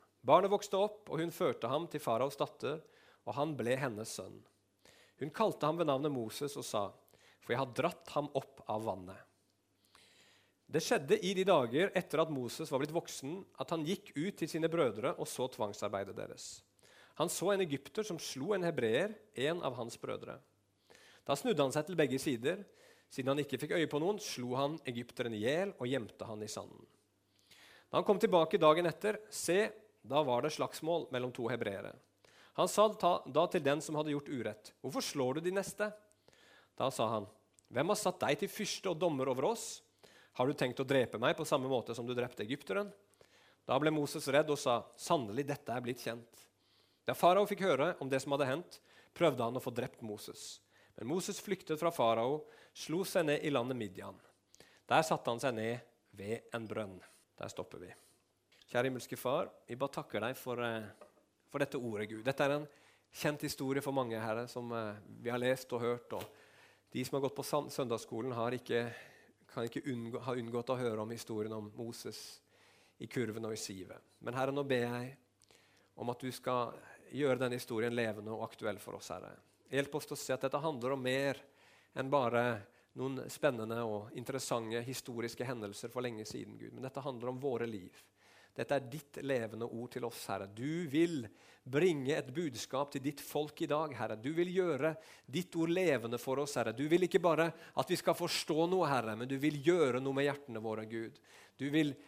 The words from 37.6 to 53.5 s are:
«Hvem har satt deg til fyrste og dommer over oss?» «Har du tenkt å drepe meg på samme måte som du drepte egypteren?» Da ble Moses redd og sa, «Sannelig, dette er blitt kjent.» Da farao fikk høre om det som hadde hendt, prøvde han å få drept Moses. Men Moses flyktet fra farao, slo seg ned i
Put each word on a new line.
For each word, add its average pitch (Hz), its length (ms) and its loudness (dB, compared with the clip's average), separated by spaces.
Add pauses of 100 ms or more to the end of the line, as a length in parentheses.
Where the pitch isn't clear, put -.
«Hvem 147 240 2
har - 80 -2
satt - 240 0
deg 143 160 4
til - 160 -2
fyrste - 320 -4
og 165 160 -2
dommer 139 240 2
over 131 240 2
oss?» - 300 -10 (500)
«Har 127 160 2
du 147 80 2
tenkt 127 240 0
å 131 60 -2
drepe 127 340 4
meg 156 160 4
på 160 80 -2
samme 135 240 2
måte 117 260 0
som 117 120 -6
du 123 100 -2
drepte 120 280 -4
egypteren?» 190 440 -4 (720)
Da 127 160 2
ble 156 160 6
Moses 147 380 -2
redd 156 180 6
og 143 80 0
sa, 120 220 4 (180)
«Sannelig, 135 480 0
dette 135 240 -4
er 123 120 -2
blitt 120 200 -4
kjent.» 117 400 -8 (640)
Da 127 80 2
farao 185 320 8
fikk 190 200 -2
høre 156 260 4 (100)
om 131 80 -2
det 131 120 2
som 143 120 -2
hadde 139 120 2
hendt, 143 320 -4 (360)
prøvde 139 280 4
han 123 160 0
å - 40 -12
få 123 120 -4
drept 120 300 -6
Moses. - 560 -10 (360)
Men 117 120 -8
Moses 185 340 -2
flyktet 170 360 -4
fra 170 140 4
farao, 123 500 4 (300)
slo 170 340 -2
seg 170 200 2
ned 147 160 2
i 156 80 2